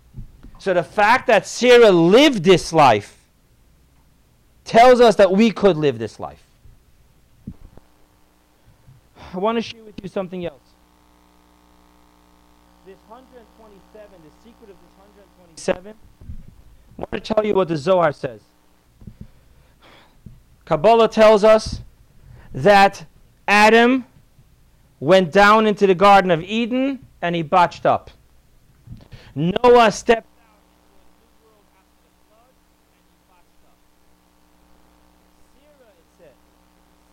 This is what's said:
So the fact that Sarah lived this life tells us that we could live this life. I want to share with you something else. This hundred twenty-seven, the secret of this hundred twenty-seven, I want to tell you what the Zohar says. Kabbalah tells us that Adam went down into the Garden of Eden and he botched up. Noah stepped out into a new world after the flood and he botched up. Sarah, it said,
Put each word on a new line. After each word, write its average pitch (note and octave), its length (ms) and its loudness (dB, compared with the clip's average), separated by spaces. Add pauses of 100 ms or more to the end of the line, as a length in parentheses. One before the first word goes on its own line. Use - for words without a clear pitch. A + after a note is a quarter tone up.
(600)
So F#3+ 160 -6
the E3+ 80 -4
fact A3 420 -2
that G#3 220 -2
Sarah A#3+ 420 4
lived G3 540 2
this F3 280 0
life C3 460 0 (1500)
tells A#3+ 380 4
us A#3 140 4
that F#3+ 160 2
we G#3+ 180 2
could F#3+ 260 0
live D3 220 -4
this A2 220 -14
life. D2+ 240 -18 (3000)
I F#3+ 60 -14
want A3+ 180 -4
to A3+ 60 -4
share - 200 -20
with G#3+ 200 -20
you G3 40 -16
something F3+ 380 -12
else. C#3+ 160 -16 (2250)
This F#3 120 -20 (120)
hundred B3 340 -20 (140)
twenty-seven, G#3 680 -20
the D3+ 80 -20 (160)
secret A3+ 220 -20
of F#3+ 60 -20
this F3+ 240 -20
hundred G3 260 -20 (140)
twenty-seven, F3+ 560 -14 (1040)
I - 20 -20
want - 100 -18
to A3 220 -12
tell G#3+ 100 -2
you G#3 120 -6
what F#3 140 -4
the E3 80 -6
Zohar E3 340 -2
says. A#2+ 300 -16 (2250)
Kabbalah G#3+ 440 0
tells A3 340 2
us A3 380 0 (720)
that G3 540 0 (400)
Adam A3+ 580 0 (960)
went E3+ 340 0
down G#3+ 340 2
into G3+ 180 -2
the F#3+ 100 2
Garden G3 360 2
of D#3+ 120 -2
Eden A#3+ 600 -8 (160)
and F3 140 -6
he E3+ 60 -6
botched E3+ 440 -2
up. C3 240 -4 (1300)
Noah A3+ 560 2
stepped A3+ 340 -4 (140)
out - 240 -20
into - 400 -20
a - 160 -20
new - 240 -20
world G#3 320 -20
after - 240 -20
the - 240 -20
flood A#3 320 -20 (400)
and - 80 -20
he F3 240 -20
botched F3+ 400 -20
up. F3 80 -20 (1800)
Sarah, C#4 320 -20
it F3 240 -20
said, E3 160 -20 (800)